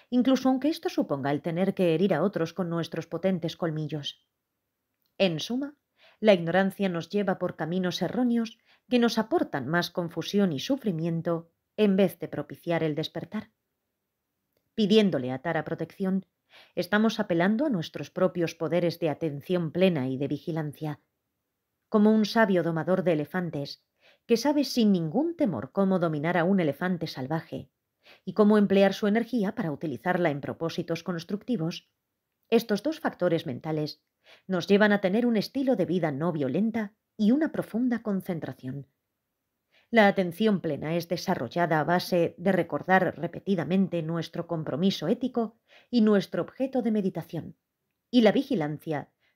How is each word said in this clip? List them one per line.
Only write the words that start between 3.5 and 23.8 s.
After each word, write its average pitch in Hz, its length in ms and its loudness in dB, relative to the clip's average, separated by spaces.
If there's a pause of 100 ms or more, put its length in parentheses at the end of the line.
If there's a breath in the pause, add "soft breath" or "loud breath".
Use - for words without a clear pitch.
colmillos. 156 680 -6 (920)
En 175 220 0
suma, 277 360 -6 (440 soft breath)
la 214 140 6
ignorancia 185 560 2
nos 170 200 -4
lleva 196 300 -2
por 175 160 -4
caminos 180 460 -2
erróneos 233 580 -2 (300 soft breath)
que 247 100 2
nos 233 180 2
aportan 220 500 -2
más 170 220 0
confusión 175 640 -2
y 135 80 -4
sufrimiento 170 920 -4 (240)
en 202 200 4
vez 190 240 2
de 151 80 -10
propiciar 156 560 -4
el 151 120 0
despertar. 160 560 -8 (1200)
Pidiéndole 180 560 4
a 131 100 -6
Tara 160 220 -2
protección, 185 640 -4 (500 soft breath)
estamos 214 440 0
apelando 202 460 0
a 320 40 0
nuestros 160 400 -4
propios 175 460 -2
poderes 170 440 -2
de 165 100 -2
atención 151 600 -4
plena 175 360 2
y 131 100 -4
de 143 100 -2
vigilancia. 151 720 -6 (880)
Como 214 220 6
un 220 140 4
sabio 202 380 4
domador 165 400 0
de 170 100 2
elefantes, 151 720 -6 (420 soft breath)